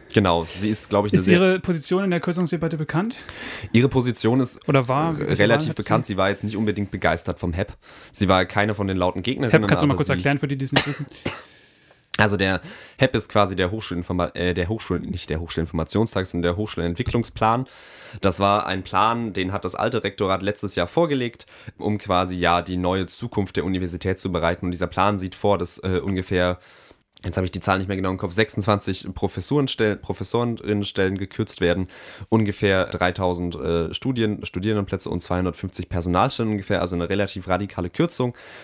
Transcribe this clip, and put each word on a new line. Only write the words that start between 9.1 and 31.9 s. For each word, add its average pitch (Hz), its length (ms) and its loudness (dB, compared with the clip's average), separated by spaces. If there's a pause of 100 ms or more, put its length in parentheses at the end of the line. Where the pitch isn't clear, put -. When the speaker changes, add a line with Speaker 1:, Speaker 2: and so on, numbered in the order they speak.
Speaker 1:
Gegnerinnen, 117 400 -2
Speaker 2:
hep, 101 80 0
kannst 95 140 2
du 147 40 4
mal 139 60 4
Speaker 1:
aber - 40 -2
Speaker 2:
kurz 143 100 -2
Speaker 1:
sie 139 60 0
Speaker 2:
erklären 139 260 0
für 147 80 -4
die, 139 100 -4
die 135 80 -4
es 127 60 -8
nicht - 160 0
wissen? 147 180 -6 (1120)
Speaker 1:
Also 104 180 4
der 95 260 2 (360)
hep 135 180 2
ist 107 140 -2
quasi 98 260 2
der 90 160 2
Hochschulinforma-, 90 640 -4
äh, 87 200 0
der 87 120 0
Hochschul-, - 320 -2
nicht - 300 -6
der 78 100 -2
Hochschulinformationstag, 85 840 -2
sondern 85 260 -2
der 87 60 -2
Hochschulentwicklungsplan. 110 1080 -2 (540)
Das 95 180 2
war 101 260 4
ein 95 160 -2
Plan, 110 520 0
den 92 180 -2
hat 98 120 -4
das 92 120 -4
alte 117 280 0
Rektorat 95 380 0
letztes 101 320 -4
Jahr 87 140 0
vorgelegt, 139 580 -2 (320)
um 104 220 -2
quasi, 92 360 0
ja, 87 280 4
die 90 140 -4
neue 90 280 0
Zukunft 101 500 -4
der 82 100 0
Universität 92 540 -2
zu 92 120 -4
bereiten. 85 340 0
Und 90 60 -2
dieser 87 160 -2
Plan 104 320 2
sieht 92 160 -8
vor, 101 240 2
dass, 87 180 -4
äh, 92 260 0
ungefähr, 90 560 0 (640)
jetzt 92 120 -4
habe 92 100 2
ich 90 60 -4
die 98 80 -6
Zahl 95 180 2
nicht 95 100 -4
mehr 98 100 -2
genau 95 140 -2
im 95 60 -2
Kopf, 95 140 -6
sechsundzwanzig 101 840 0
Professurenstell-, 110 840 0
Professorinnenstellen 101 1200 -2
gekürzt - 440 -6
werden, 90 260 4 (420)